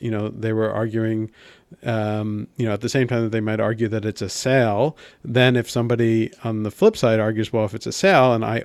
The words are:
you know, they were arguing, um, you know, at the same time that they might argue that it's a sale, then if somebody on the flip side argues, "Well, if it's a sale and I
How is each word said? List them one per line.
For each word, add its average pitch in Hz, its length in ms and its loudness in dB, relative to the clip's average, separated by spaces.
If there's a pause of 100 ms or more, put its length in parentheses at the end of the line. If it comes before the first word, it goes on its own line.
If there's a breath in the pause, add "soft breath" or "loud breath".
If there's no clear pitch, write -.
you 117 100 -4
know, 107 160 -2
they 110 240 -6
were 110 200 0
arguing, 110 600 -2 (520 loud breath)
um, 107 640 -4 (100)
you 120 80 -2
know, 107 80 -2
at 101 80 -4
the 120 80 -4
same 131 180 0
time 120 160 0
that 113 60 -2
they 110 100 -2
might 110 220 -2
argue 110 280 0
that 107 140 -4
it's 107 180 -4
a 101 60 -6
sale, 127 680 0 (260 loud breath)
then 123 320 4
if 120 140 0
somebody 117 640 0 (120)
on 110 200 -4
the 107 80 -4
flip 214 260 2
side 113 220 2
argues, 107 340 -2
"Well, 110 100 2
if 104 100 -4
it's - 120 -10
a 117 60 -8
sale 135 420 4
and 113 100 0
I 113 220 -4